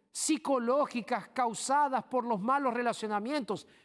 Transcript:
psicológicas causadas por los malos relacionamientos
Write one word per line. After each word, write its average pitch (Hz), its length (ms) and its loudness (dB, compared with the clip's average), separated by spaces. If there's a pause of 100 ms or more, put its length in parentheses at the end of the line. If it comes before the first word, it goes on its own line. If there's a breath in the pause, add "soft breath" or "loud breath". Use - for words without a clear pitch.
(120)
psicológicas 247 1160 0
causadas 254 760 0
por 247 200 0
los 233 160 0
malos 262 340 2
relacionamientos 220 960 -2 (180 soft breath)